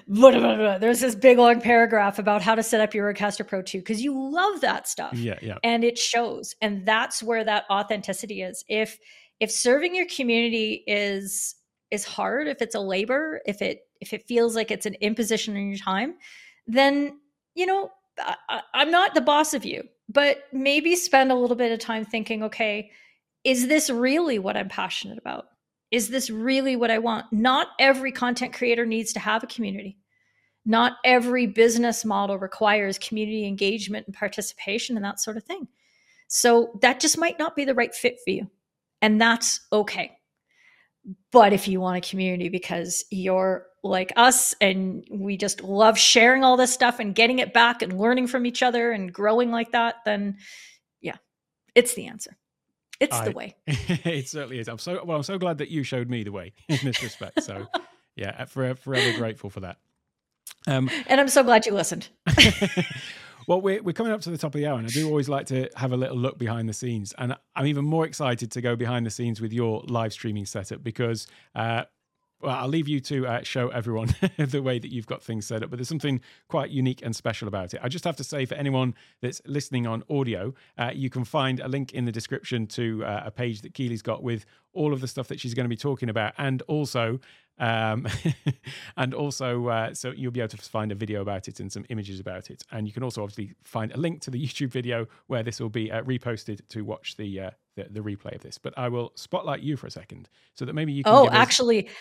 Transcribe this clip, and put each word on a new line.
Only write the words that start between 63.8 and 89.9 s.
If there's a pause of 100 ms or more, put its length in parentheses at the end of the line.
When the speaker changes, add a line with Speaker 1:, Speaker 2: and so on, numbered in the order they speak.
Speaker 2:
we're
coming
up
to
the
top
of
the
hour,
and
I
do
always
like
to
have
a
little
look
behind
the
scenes.
And (200)
I'm
even
more
excited
to
go
behind
the
scenes
with
your
live
streaming
setup
because, (280)
uh, (580)
well,
I'll
leave
you
to,
uh,
show
everyone (100)
<laughs>
the
way
that
you've
got
things
set
up,
but
there's
something (260)
quite
unique
and
special
about
it.
I
just
have
to
say,
for
anyone (260)
that's
listening
on
audio, (240)
uh,
you
can
find
a
link
in
the
description
to,
uh,
a
page
that
Keely's
got
with (280)
all
of
the
stuff
that
she's
gonna
be
talking
about,
and
also, (400)
um, (440)
<laughs>
and
also,
uh,